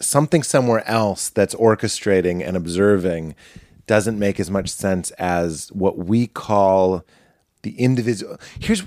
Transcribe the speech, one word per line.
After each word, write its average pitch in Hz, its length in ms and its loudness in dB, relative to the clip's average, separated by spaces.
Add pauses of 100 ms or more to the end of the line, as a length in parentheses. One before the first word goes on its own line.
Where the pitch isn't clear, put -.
something 147 420 2
somewhere 120 440 0
else 107 440 -2
that's 101 240 0
orchestrating 98 920 2
and 92 120 -2
observing 87 760 0 (520)
doesn't 107 320 0
make 101 200 -2
as 92 120 -4
much 95 180 -2
sense 95 440 -4
as 87 600 -4
what 95 260 -2
we 113 280 0
call 95 760 2 (600)
the 107 160 -10
individual. 120 600 0 (200)
Here's, 214 280 -2